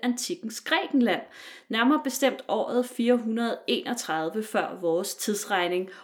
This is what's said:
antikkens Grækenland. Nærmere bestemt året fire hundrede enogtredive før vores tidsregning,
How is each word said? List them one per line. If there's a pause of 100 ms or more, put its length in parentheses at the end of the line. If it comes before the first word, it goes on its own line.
antikkens
Grækenland. (480)
Nærmere
bestemt
året
fire
hundrede
enogtredive
før
vores
tidsregning, (140)